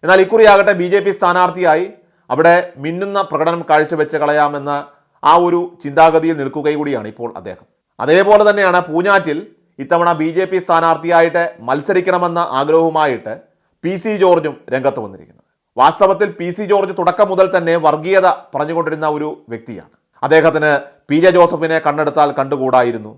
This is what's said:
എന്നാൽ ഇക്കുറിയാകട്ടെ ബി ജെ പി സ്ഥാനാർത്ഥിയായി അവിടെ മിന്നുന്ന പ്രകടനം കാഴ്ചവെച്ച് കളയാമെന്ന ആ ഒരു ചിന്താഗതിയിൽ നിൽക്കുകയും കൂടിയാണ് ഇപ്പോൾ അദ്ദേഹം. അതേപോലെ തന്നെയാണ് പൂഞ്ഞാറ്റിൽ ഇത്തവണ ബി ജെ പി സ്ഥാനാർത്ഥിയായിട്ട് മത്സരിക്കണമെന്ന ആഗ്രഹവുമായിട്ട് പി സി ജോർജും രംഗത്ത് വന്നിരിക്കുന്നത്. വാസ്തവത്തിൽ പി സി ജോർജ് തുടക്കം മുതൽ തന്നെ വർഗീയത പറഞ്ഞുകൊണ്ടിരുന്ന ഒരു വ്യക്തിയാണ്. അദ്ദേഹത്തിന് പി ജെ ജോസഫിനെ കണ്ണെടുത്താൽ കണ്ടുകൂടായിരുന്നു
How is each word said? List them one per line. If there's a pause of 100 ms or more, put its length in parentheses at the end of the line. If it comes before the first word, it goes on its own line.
എന്നാൽ
ഇക്കുറിയാകട്ടെ
ബി
ജെ
പി
സ്ഥാനാർത്ഥിയായി (500)
അവിടെ (300)
മിന്നുന്ന (120)
പ്രകടനം
കാഴ്ചവെച്ച്
കളയാമെന്ന (580)
ആ (140)
ഒരു (240)
ചിന്താഗതിയിൽ
നിൽക്കുകയും
കൂടിയാണ്
ഇപ്പോൾ (100)
അദ്ദേഹം. (380)
അതേപോലെ
തന്നെയാണ്
പൂഞ്ഞാറ്റിൽ (460)
ഇത്തവണ (120)
ബി
ജെ
പി
സ്ഥാനാർത്ഥിയായിട്ട് (240)
മത്സരിക്കണമെന്ന (200)
ആഗ്രഹവുമായിട്ട് (500)
പി (100)
സി (100)
ജോർജും (180)
രംഗത്ത്
വന്നിരിക്കുന്നത്. (340)
വാസ്തവത്തിൽ (100)
പി
സി
ജോർജ്
തുടക്കം
മുതൽ
തന്നെ (100)
വർഗീയത (260)
പറഞ്ഞുകൊണ്ടിരുന്ന (100)
ഒരു (240)
വ്യക്തിയാണ്. (320)
അദ്ദേഹത്തിന് (380)
പി
ജെ
ജോസഫിനെ
കണ്ണെടുത്താൽ (100)
കണ്ടുകൂടായിരുന്നു